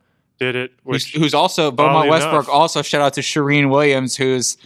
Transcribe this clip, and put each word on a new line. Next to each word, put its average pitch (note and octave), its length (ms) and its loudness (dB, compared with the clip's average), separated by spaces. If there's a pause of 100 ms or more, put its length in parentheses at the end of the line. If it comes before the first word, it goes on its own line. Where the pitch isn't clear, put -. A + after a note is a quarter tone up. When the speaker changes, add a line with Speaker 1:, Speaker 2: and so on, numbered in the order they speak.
(380)
Speaker 1:
did B2+ 160 -4
it. B2+ 180 -6 (120)
Speaker 2:
Who's, C3 220 -4
Speaker 1:
Which, - 80 -16
Speaker 2:
who's D3+ 180 0
also, D#3 380 0
Beaumont D3 260 2
Speaker 1:
oddly D3+ 140 2
Speaker 2:
Westbrook, D#3 340 2
Speaker 1:
enough - 60 -10
Speaker 2:
also D3+ 320 2
shout D3 180 -2
out C#3+ 140 2
to C#3+ 80 -4
Shireen C#3+ 480 0
Williams, C3+ 460 0
who's, C3 500 -2